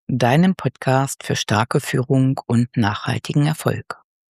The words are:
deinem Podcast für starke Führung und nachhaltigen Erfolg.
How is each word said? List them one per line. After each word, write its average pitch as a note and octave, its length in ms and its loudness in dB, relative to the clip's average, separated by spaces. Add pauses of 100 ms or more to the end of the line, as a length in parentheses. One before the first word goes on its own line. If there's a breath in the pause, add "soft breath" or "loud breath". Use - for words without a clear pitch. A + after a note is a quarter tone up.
deinem C#3 480 4
Podcast - 680 -2
für - 140 -4
starke A2+ 420 0
Führung C3 680 0
und A#2+ 320 -2
nachhaltigen A2 720 0
Erfolg. - 560 -4 (280)